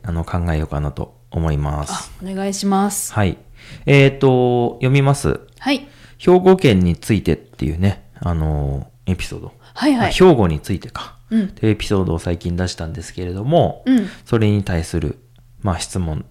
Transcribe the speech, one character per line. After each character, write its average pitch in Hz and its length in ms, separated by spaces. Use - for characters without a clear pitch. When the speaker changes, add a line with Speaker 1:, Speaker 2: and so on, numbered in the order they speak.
Speaker 1:
あ 87 80
の、 82 120
考 87 280
え 78 60
よ 76 80
う - 20
か 73 100
な 73 140
と - 260
思 82 180
い 73 80
ま 73 300
す。 - 40
Speaker 2:
あ、 - 20
お 190 80
願 196 160
い 196 60
し 196 140
ま 196 240
す。 - 200
Speaker 1:
は 104 120
い。 87 120
え 139 220
ー 135 120
と、 123 560
読 127 160
み 139 120
ま 139 140
す。 - 240
Speaker 2:
は 277 140
い。 - 160
Speaker 1:
兵 180 200
庫 185 160
県 131 240
に 87 160
つ - 180
い 95 120
て 82 80
っ - 40
て - 300
い 76 60
う 82 80
ね、 98 280
あ 85 120
の 73 600
ー、 92 80
エ - 20
ピ - 100
ソ - 120
ー - 20
ド。 - 120
Speaker 2:
は 269 140
い 285 60
は 233 120
い。 170 40
Speaker 1:
あ、 - 20
兵 180 240
庫 104 100
に 78 140
つ - 120
い 85 60
て - 100
か。 - 280
Speaker 2:
う 220 60
ん。 214 100
Speaker 1:
っ - 20
て - 180
い 107 40
う - 20
エ - 20
ピ - 100
ソ 98 180
ー - 20
ド 85 100
を 82 60
最 85 180
近 87 160
出 90 140
し - 80
た 85 100
ん 80 60
で 82 100
す - 100
け 90 120
れ 90 80
ど 95 100
も、 139 440
Speaker 2:
う 254 60
ん。 220 140
Speaker 1:
そ 117 140
れ 107 100
に 104 140
対 85 220
す 85 160
る、 73 180
ま 101 100
あ、 82 80
質 - 180
問 80 320